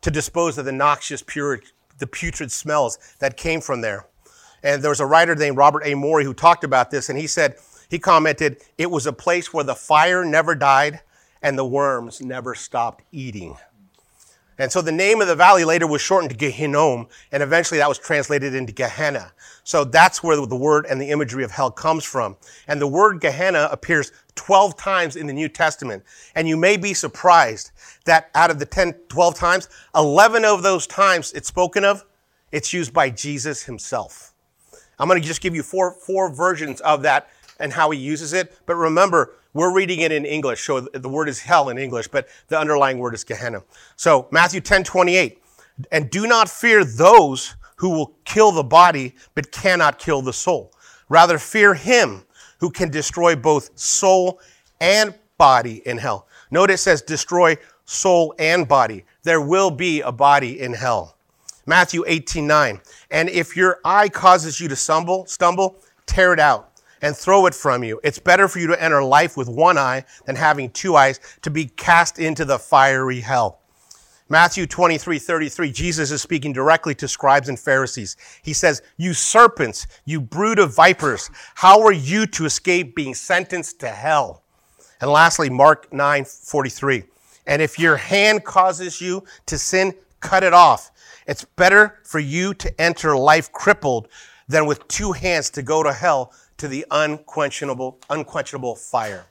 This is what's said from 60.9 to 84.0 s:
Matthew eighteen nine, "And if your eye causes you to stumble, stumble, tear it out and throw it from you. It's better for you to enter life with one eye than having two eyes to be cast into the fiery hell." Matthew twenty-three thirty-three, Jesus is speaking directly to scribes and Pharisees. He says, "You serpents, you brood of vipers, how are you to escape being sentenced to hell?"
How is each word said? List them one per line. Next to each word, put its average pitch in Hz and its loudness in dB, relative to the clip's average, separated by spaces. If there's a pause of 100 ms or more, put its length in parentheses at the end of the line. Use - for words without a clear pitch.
Matthew 170 0
eighteen 160 -4
nine, 143 0 (300)
"And 160 -2
if 175 -6
your 185 0
eye 202 2
causes 180 2
you 170 -8
to 139 -8
stumble, 175 -4
stumble, 185 -2 (300)
tear 180 2
it 165 2
out 135 2 (340)
and 151 -4
throw 190 4
it 170 2
from 127 -2
you. 113 -8
It's 147 -4
better 190 4
for 180 -4
you 170 -6
to 170 0
enter 151 2
life 143 2
with 127 -6
one 156 2
eye 131 -2 (220)
than 135 -6
having 143 0
two 175 0
eyes 135 4 (240)
to 160 -6
be 156 -4
cast 170 0
into 156 -4
the 135 0
fiery 131 2
hell." 117 -4 (680)
Matthew 170 2
twenty-three 165 -2
thirty-three, 156 -6
Jesus 156 -4
is 147 -6
speaking 147 -6
directly 147 2
to 139 -10
scribes 175 0
and 131 -8
Pharisees. 131 -4 (260)
He 156 -10
says, 147 0 (140)
"You 175 -4
serpents, 220 2 (180)
you 151 -6
brood 208 -2
of 160 4
vipers, 160 2 (240)
how 196 8
are 214 8
you 180 -2
to 165 -6
escape 170 -2
being 135 -8
sentenced 180 -4
to 127 -8
hell?" 113 -2 (580)